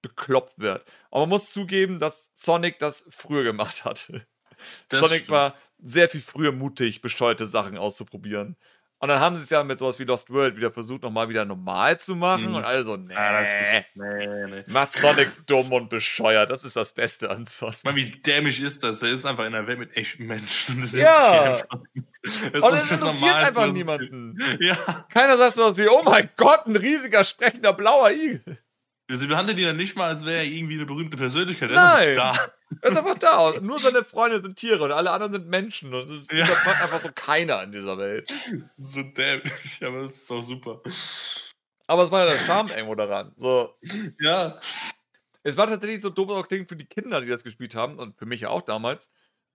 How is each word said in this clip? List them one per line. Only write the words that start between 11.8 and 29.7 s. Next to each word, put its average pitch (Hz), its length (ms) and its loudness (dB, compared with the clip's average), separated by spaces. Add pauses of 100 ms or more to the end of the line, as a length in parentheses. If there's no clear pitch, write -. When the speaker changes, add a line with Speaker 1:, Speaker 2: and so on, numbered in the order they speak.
Speaker 1:
zu 190 160 -6
machen. 180 380 0
Speaker 2:
Mhm. - 20 -4
Speaker 1:
Und 131 100 -6
alle 127 180 -2
so, 107 140 -6
„Nee, 92 180 -14
Speaker 2:
Ah, 104 240 0
das 101 160 0
ist, 101 260 0 (140)
nee, 101 520 -8
nee. 95 180 -14
Speaker 1:
macht 135 280 0
Sonic - 540 2
dumm 131 260 2
und 117 160 -2
bescheuert.“ 110 600 2
Das 131 140 -4
ist 123 120 -6
das 113 160 -4
Beste 110 380 -4
an 110 140 -8
Sonic. 113 340 -10
Speaker 2:
Ich - 40 -20
meine, 139 140 -2
wie 120 140 -4
dämlich 143 500 0
ist 139 220 -6
das? 110 180 -4
Er 120 100 0
ist 131 140 -6
einfach 120 200 -4
in 113 100 -8
einer 107 120 -4
Welt 120 120 -6
mit - 160 -12
echten 113 300 -8
Menschen. 113 560 -6
Das 117 120 -8
Speaker 1:
Ja. 302 240 8
Speaker 2:
ist 240 160 8
einfach, 131 460 4 (720)
das 233 140 6
Speaker 1:
Und 254 40 8
Speaker 2:
ist 294 140 2
Speaker 1:
es - 60 0
Speaker 2:
das - 100 0
Speaker 1:
interessiert 311 380 2
Speaker 2:
Normalste, - 20 4
Speaker 1:
einfach 233 260 4
Speaker 2:
was 190 60 -2 (100)
es 160 120 -2
Speaker 1:
niemanden. 127 420 -12
Speaker 2:
gibt. 254 220 -4
Ja. 175 500 -2
Speaker 1:
Keiner 262 280 6
sagt 240 180 6
sowas 220 220 4
wie, 208 120 6
„Oh 277 140 8
mein - 340 6
Gott, 294 300 8
ein 220 80 -2
riesiger, 220 500 2
sprechender, 220 480 2
blauer 220 380 6
Igel.“ 247 480 -6 (500)
Speaker 2:
Ja, 127 80 -6
sie 135 100 -6
behandelt 180 300 0
ihn 180 80 0
dann 156 120 -2